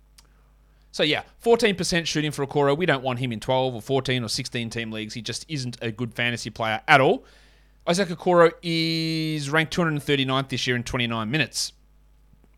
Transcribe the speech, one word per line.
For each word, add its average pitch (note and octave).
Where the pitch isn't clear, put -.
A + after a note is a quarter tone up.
So, -
yeah, D3+
fourteen A#3
percent E3+
shooting D3+
for C#3
Okoro. C#3+
We E3+
don't C#3
want B2
him B2+
in G#2+
twelve C3
or G#2+
fourteen B2+
or A2
sixteen A#2+
team A2+
leagues. G#2+
He A#2+
just A2+
isn't C3
a A#2
good A#2
fantasy A#2+
player A2
at D3+
all. E3+
Isaac F3
Okoro F3
is D#3+
ranked D#3
two F#3
hundred D#3
thirty-ninth C3+
this B2
year B2
in A#2+
twenty-nine A#2
minutes, C3